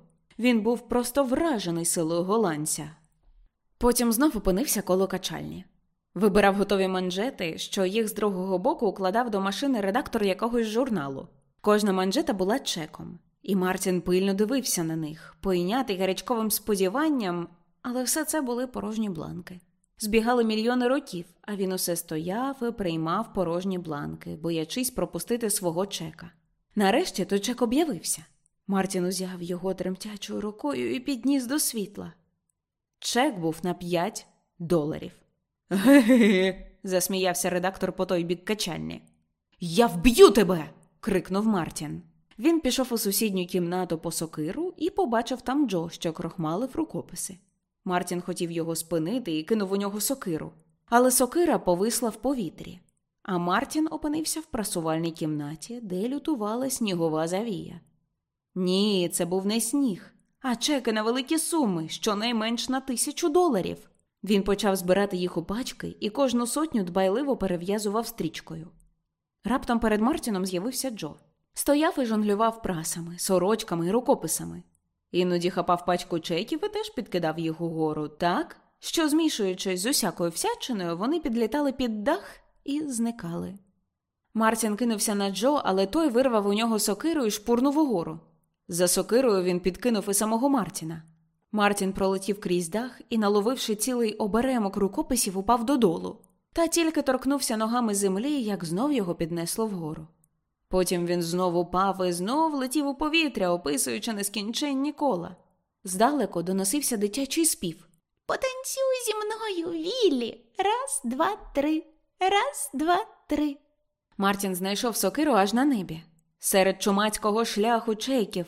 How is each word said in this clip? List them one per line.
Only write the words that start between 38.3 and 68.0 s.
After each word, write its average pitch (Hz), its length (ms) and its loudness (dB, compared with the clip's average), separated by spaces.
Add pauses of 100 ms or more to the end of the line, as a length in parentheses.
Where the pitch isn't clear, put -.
качальні. - 580 -6 (580)
"Я 180 260 2
вб'ю 233 440 10
тебе!" 180 400 2 (300)
крикнув 190 460 -2
Мартін. 165 560 -2 (360)
Він 320 220 4
пішов 254 300 0
у 226 80 0
сусідню 196 480 0
кімнату 175 520 -2
по 165 140 -6
сокиру 170 640 -6
і 330 140 -2
побачив 240 500 -2
там 269 280 0
Джо, 165 220 -2
що 165 220 -4
крохмалив 170 640 -4
рукописи. 185 640 -6 (460)
Мартін 180 360 -2
хотів 175 300 -4
його 165 260 -4
спинити 170 600 -2
і 156 40 -2
кинув 196 300 0
у 196 40 2
нього 202 240 -4
сокиру. 165 520 -4 (360)
Але 247 220 6
сокира 254 480 4
повисла 208 500 2
в 214 80 -6
повітрі, 202 640 -4 (420)
а 180 160 -2
Мартін 214 520 0
опинився 311 500 -4
в 311 60 -12
прасувальній 165 680 -2
кімнаті, 156 720 -6
де 190 260 -4
лютувала 254 640 -4
снігова 165 580 0
завія. 175 520 -4 (760)
Ні, 185 580 2
це 175 140 -2
був 190 200 -2
не 220 140 0
сніг, 262 540 -2 (260)
а 247 160 -2
чеки 262 360 0
на 214 100 0
великі 262 360 0
суми, 202 500 0
щонайменш 226 800 -2
на 262 120 -2
тисячу 277 480 -2
доларів. 247 640 2 (340)
Він 196 180 4
почав 196 340 2
збирати 185 400 2
їх 180 200 -2
у 160 60 0
пачки 196 580 -8
і 214 100 -2
кожну 240 360 2
сотню 277 380 0
дбайливо 190 520 0
перев'язував 196 720 -2